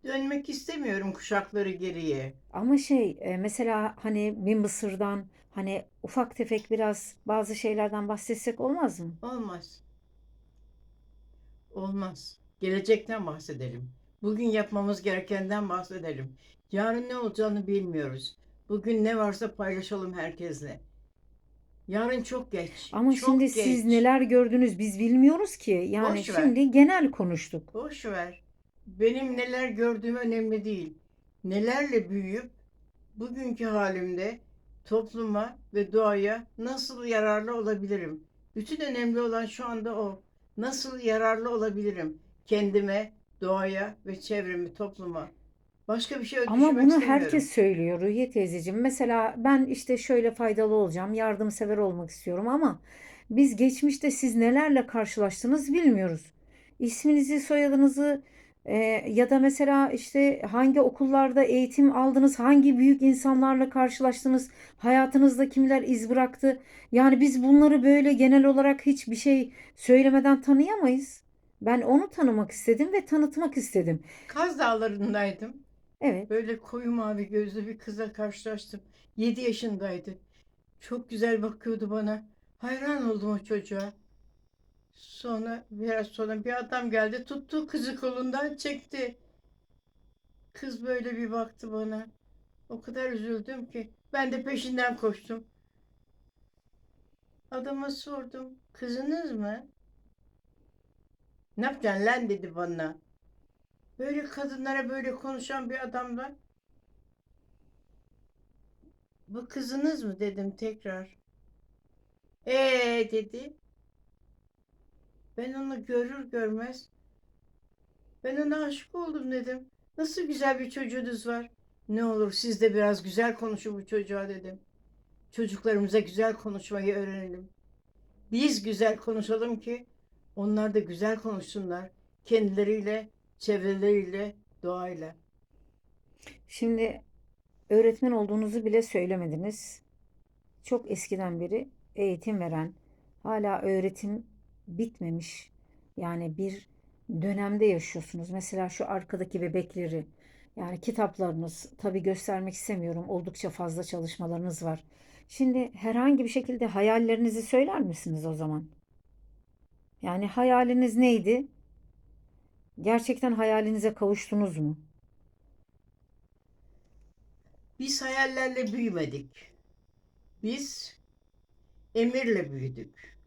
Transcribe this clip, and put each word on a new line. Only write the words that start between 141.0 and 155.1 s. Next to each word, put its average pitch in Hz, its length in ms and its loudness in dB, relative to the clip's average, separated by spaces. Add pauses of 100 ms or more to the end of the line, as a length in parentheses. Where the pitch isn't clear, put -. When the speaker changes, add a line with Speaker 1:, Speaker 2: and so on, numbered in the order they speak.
Speaker 2:
beri 214 300 -6 (260)
eğitim 202 440 -2
veren, 165 340 -4 (500)
hala 208 380 -2
öğretim 190 640 -4 (420)
bitmemiş, 170 840 -8 (460)
yani 170 400 -8
bir 196 300 -8 (540)
dönemde 202 440 -2
yaşıyorsunuz. 170 640 -2
Mesela 185 400 -6
şu - 200 -8
arkadaki 185 520 -6
bebekleri, 175 640 -6 (500)
yani 180 260 -10
kitaplarınız, 180 960 -4
tabii 190 260 -4
göstermek 190 500 -4
istemiyorum, 170 560 -6
oldukça 180 400 -6
fazla 170 340 -8
çalışmalarınız 170 800 -8
var. 160 200 -6 (440)